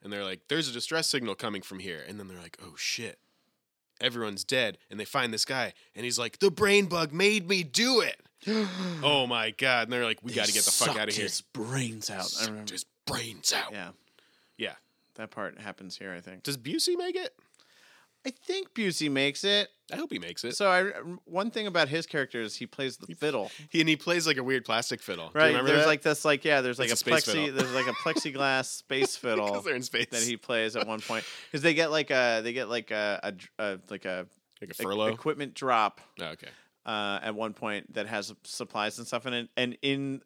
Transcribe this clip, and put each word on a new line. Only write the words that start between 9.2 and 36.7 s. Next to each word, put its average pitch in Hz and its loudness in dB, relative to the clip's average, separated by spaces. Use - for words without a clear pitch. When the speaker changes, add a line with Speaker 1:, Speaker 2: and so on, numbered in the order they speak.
Speaker 1:
my 117 0
God. 123 4
And 117 -6
they're 123 0
like, 110 0
"We 120 -8
Speaker 2:
They 107 0
Speaker 1:
gotta 107 2
get 104 4
the - 4
fuck - 4
Speaker 2:
sucked 110 0
Speaker 1:
outta 107 0
here." 104 0
Speaker 2:
his - -4
brains 117 -4
out. 98 -6
I 90 -2
Speaker 1:
Sucked 110 -2
Speaker 2:
remember. 107 -10
Speaker 1:
his 92 -8
brains 117 -2
out. - -4
Speaker 2:
Yeah. 90 -10
Speaker 1:
Yeah. 101 -6
Speaker 2:
That 110 -12
part 101 -8
happens 95 -14
here, 95 -12
I 87 -12
think. 92 -18
Speaker 1:
Does 139 -6
Busey 311 -2
make 359 -4
it? 370 -8
Speaker 2:
I 269 -6
think 370 -8
Busey 170 0
makes 139 2
it. 202 4
Speaker 1:
I - -6
hope 330 -6
he 113 -4
makes 165 -10
it. 120 -4
Speaker 2:
So 202 4
I, 180 6
one 190 -2
thing 214 -4
about 170 4
his 160 -2
character 131 -2
is 107 -6
he 123 -10
plays 131 -6
the - -20
Speaker 1:
He 170 -12
Speaker 2:
fiddle. 131 -2
Speaker 1:
he, 170 0
and 160 6
he 156 6
plays, 170 0
like, 151 4
a 135 -2
weird 127 0
plastic 117 0
fiddle. 85 -6
Do 147 -4
you - 8
Speaker 2:
Right, 156 10
Speaker 1:
remember 135 4
Speaker 2:
there's, 147 8
Speaker 1:
that? 156 6
Speaker 2:
like, 151 4
this, 151 2
like, 147 4
yeah, 147 6
there's, 127 0
like, 117 2
Speaker 1:
It's 117 2
Speaker 2:
a - 2
Speaker 1:
a 160 6
space - 0
Speaker 2:
plexi-, 156 2
Speaker 1:
fiddle. 135 -4
Speaker 2:
there's, 127 0
like, 127 0
a 123 -2
Speaker 1:
<laughs> - -6
Speaker 2:
plexiglass 135 0
space - -2
fiddle 110 0
Speaker 1:
'Cause 101 -2
they're 151 0
in 127 -4
space. 123 0
Speaker 2:
that 117 0
he 120 -2
plays 110 -2
at 110 -2
one 110 -4
point. 110 -4
'Cause 143 -4
they 165 6
get, 156 4
like, 151 0
a, 123 4
they 120 -2
get, 123 -4
like, 113 -4
a, 104 0
a 101 -4
dr-, 90 -16
a, 101 -2
like, 98 -10
a 90 -4
Speaker 1:
Like - -14
a - -14
Speaker 2:
e-, - -6
Speaker 1:
furlough? 104 2
Speaker 2:
equipment 139 -4
drop. 113 2
Speaker 1:
Oh, 85 -6
okay. 78 -12